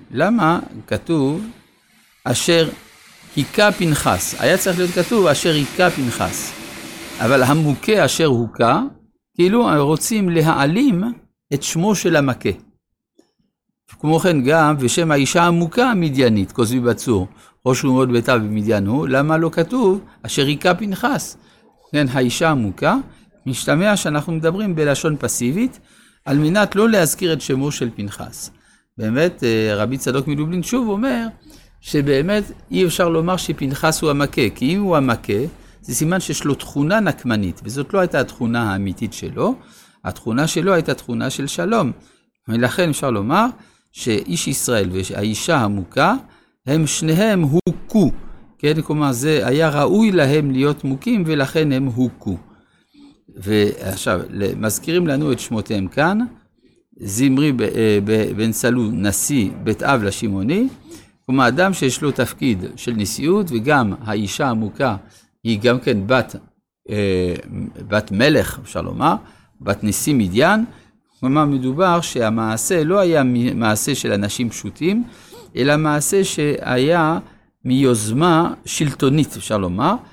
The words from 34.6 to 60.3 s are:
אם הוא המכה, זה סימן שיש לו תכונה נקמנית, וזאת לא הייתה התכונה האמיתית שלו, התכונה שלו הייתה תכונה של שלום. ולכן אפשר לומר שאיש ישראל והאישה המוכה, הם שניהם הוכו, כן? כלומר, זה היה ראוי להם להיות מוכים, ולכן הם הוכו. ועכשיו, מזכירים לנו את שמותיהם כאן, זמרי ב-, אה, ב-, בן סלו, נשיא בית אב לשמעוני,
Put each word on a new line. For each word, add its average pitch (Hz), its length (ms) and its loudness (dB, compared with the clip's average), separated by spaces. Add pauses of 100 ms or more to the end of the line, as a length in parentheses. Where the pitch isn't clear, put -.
אם 202 60 0
הוא 185 160 2
המכה, 117 460 0 (380)
זה - 140 -8
סימן 170 260 0
שיש - 240 -6
לו 143 100 0
תכונה 156 460 -2
נקמנית, 110 640 -2
וזאת 135 300 -6
לא 196 40 2
הייתה 170 220 0
התכונה 117 520 -2
האמיתית 98 400 -4
שלו, 196 420 -4 (500)
התכונה 117 420 -4
שלו 175 280 0
הייתה 151 200 0
תכונה 120 360 -6
של 139 160 -6
שלום. 175 460 -2 (560)
ולכן 123 400 0
אפשר 139 220 -2
לומר 127 360 0 (460)
שאיש 135 560 -4
ישראל 117 440 0
והאישה 101 640 -2
המוכה, 120 580 0 (520)
הם 151 200 2
שניהם 180 560 0
הוכו, 165 680 0 (480)
כן? 151 240 0
כלומר, 147 300 -2
זה 131 340 0
היה 151 220 2
ראוי 180 440 2
להם 147 380 2
להיות 143 340 0
מוכים, 180 420 -2
ולכן 151 460 0
הם 131 120 0
הוכו. 117 540 -2 (960)
ועכשיו, 101 840 0 (360)
מזכירים 160 500 -2
לנו 143 260 0
את 113 80 -2
שמותיהם 104 480 -4
כאן, 175 300 0 (840)
זמרי 131 520 2
ב-, 117 100 -2
אה, 107 420 2
ב-, 107 320 0
בן 110 160 0
סלו, 120 400 0
נשיא 101 580 0 (120)
בית 107 200 -2
אב 131 200 2
לשמעוני, 107 680 -2 (580)